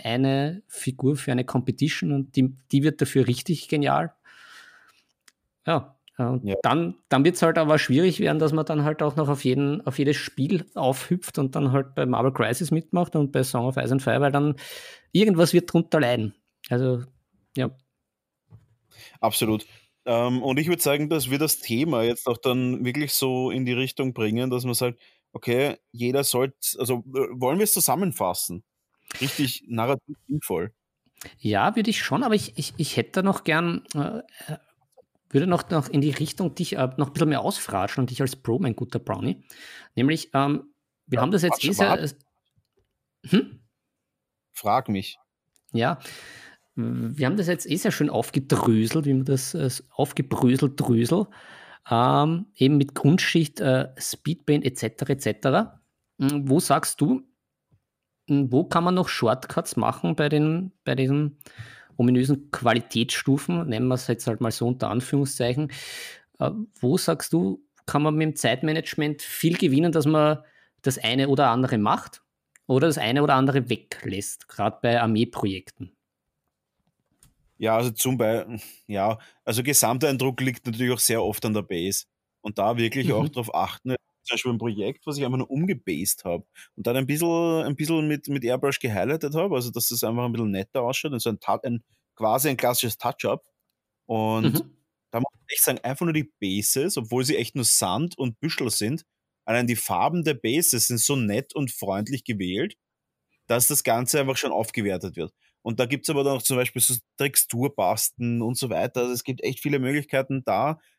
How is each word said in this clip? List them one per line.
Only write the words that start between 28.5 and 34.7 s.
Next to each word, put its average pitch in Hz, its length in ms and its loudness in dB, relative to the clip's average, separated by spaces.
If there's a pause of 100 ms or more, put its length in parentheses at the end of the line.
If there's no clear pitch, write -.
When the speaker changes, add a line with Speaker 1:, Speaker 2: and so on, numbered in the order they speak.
Speaker 2:
Richtig 131 480 -2
narrativ 120 480 -2 (120)
sinnvoll. 104 460 -4 (640)
Speaker 1:
Ja, 110 380 2
würd 220 120 0
ich - 140 -2
schon, 135 200 -2
aber 226 120 2
ich, - 240 -2
ich, - 180 -8
ich - 200 -4
hätte - 160 -2
da 185 100 0
noch 196 220 0
gern, 170 400 0 (100)
äh, 151 240 -4 (340)
äh, - 60 -10 (720)